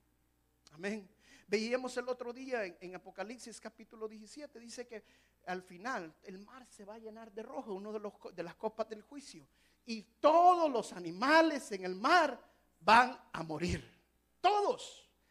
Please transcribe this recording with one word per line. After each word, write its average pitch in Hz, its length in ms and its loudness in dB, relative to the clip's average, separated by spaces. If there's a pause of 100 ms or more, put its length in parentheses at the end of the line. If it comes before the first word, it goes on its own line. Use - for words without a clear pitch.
(720)
Amén. 196 380 -8 (380)
Veíamos 240 500 -2
el 247 100 -6
otro 247 240 -6
día 247 320 -6
en, 175 160 -10
en 180 160 -14
Apocalipsis 202 640 -14
capítulo 220 480 -16
diecisiete, 220 500 -16
dice 233 300 -16
que 220 160 -16 (440)
al 180 140 -6
final 185 520 -10 (100)
el 190 160 -16
mar 233 300 -20
se - 160 -20
va 202 80 -14
a 226 40 -16
llenar 220 360 -18
de 220 100 -10
rojo, 226 300 -8
uno 202 180 -8
de 214 80 -6
los 208 180 -10
co-, - 140 -16
de 175 100 -10
las 170 140 -10
copas 220 320 -4
del 214 140 -14
juicio. 196 440 -18 (400)
Y 220 180 -8 (180)
todos 339 500 8
los 226 220 -4
animales 254 800 2
en 190 100 -8
el 185 120 -4
mar 277 440 4 (400)
van 240 400 6 (140)
a 165 100 -6
morir. 160 420 -4 (540)
Todos. 403 720 0 (220)